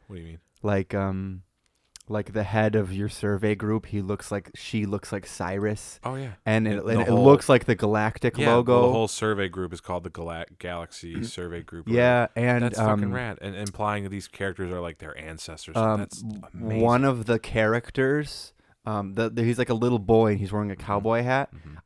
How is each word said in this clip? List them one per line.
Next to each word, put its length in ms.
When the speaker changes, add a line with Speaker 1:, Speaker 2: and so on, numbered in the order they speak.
Speaker 1:
What 100
do 60
you 60
mean? 100
Speaker 2:
Like, 320
um, 480
like, 240
the 100
head 320
of 180
your 160
survey 460
group, 320
he 160
looks 300
like, 240
she 280
looks 280
like 140
Cyrus. 760
Speaker 1:
Oh, 140
yeah. 160
Speaker 2:
And 220
it, 140
Speaker 1:
And 100
Speaker 2:
and 80
Speaker 1:
the 40
Speaker 2:
it 60
Speaker 1:
whole 160
Speaker 2:
looks 240
like 180
the 100
Galactic 600
Speaker 1:
Yeah, 120
well, 80
Speaker 2:
logo. 320
Speaker 1:
the 40
whole 160
survey 400
group 240
is 80
called 220
the 80
Gala-, 360
Galaxy 680
Speaker 2:
<clears throat> 0
Speaker 1:
Survey 380
Group 240
or 60
Speaker 2:
Yeah, 300
Speaker 1:
whatever. 220
Speaker 2:
and, 80
Speaker 1:
That's 140
fucking 260
Speaker 2:
um, 80
Speaker 1:
rad. 280
And 140
implying 480
that 80
these 160
characters 460
are, 80
like, 180
their 180
ancestors. 600
Speaker 2:
um, 240
Speaker 1:
That's 220
Speaker 2:
w-, 200
Speaker 1:
amazing. 300
Speaker 2:
one 220
of 220
the 120
characters, 1120
um, 280
the, 160
the, 140
he's, 140
like, 120
a 40
little 260
boy, 320
and 80
he's 120
wearing 180
a 40
Speaker 1:
Mm-hmm. 120
Speaker 2:
cowboy 360
hat. 320
Speaker 1:
Mm-hmm. 200